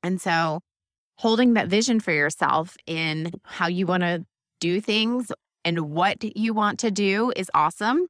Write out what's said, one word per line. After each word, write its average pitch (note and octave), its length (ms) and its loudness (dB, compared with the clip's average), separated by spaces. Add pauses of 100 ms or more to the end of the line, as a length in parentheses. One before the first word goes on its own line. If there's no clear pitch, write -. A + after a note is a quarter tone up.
And F3+ 200 -2
so E3 400 0 (560)
holding A#3 380 4
that G3+ 120 0
vision A3 320 2
for F#3 140 -2
yourself D#3 640 0 (100)
in D#3+ 460 -4 (100)
how - 240 -4
you F3+ 180 0
wanna F3 400 0 (360)
do F3 180 0
things A3 500 -2 (360)
and E3 260 -2
what F3+ 320 0 (140)
you A3+ 160 0
want G#3 260 0
to A#3 100 0
do G3+ 460 2
is - 180 -6
awesome. A3 560 0